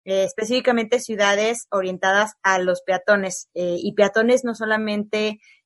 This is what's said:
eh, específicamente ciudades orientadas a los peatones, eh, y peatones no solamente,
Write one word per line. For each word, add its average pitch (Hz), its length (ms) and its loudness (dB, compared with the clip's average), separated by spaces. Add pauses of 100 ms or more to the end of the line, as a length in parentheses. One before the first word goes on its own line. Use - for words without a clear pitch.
eh, 190 180 0
específicamente 233 760 0
ciudades 214 720 0
orientadas 190 720 0
a 190 160 2
los 180 220 0
peatones, 190 720 -2
eh, 175 260 -2
y 202 140 -4
peatones 226 520 2
no 233 100 -4
solamente, 214 840 -2 (260)